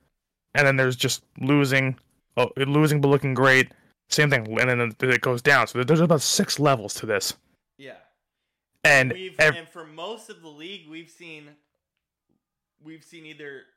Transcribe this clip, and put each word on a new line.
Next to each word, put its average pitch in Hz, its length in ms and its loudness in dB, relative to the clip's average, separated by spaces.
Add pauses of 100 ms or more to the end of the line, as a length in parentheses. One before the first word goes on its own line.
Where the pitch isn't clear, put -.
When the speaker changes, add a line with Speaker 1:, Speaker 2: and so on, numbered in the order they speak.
(540)
Speaker 1:
And 143 120 2
then 135 100 2
there's 131 180 0
just - 300 -4 (160)
losing, 135 580 0 (380)
uh, 127 100 2 (100)
losing 143 440 2
but 139 80 2
looking 139 260 2
great. 131 380 4 (380)
Same 147 200 2
thing, 120 160 0 (140)
and 127 80 0
then 120 420 -2
it 120 120 2
goes 123 200 -2
down. 131 240 4
So 123 160 -4
there's 151 180 2
about 165 200 2
six - 400 -2
levels 131 340 0
to - 120 -12
this. 104 280 -4 (440)
Speaker 2:
Yeah. 131 160 -20 (920)
Speaker 1:
And 131 280 4
Speaker 2:
We've, 185 280 -14
Speaker 1:
ev- 151 160 2
Speaker 2:
and 165 120 -16
for 170 160 -20
most 180 460 -14
of 170 120 -20
the 165 60 -20
league, 160 400 -18
we've 160 220 -20
seen, 156 380 -20 (1300)
we've 156 220 -20
seen 160 240 -20
either 143 360 -18 (140)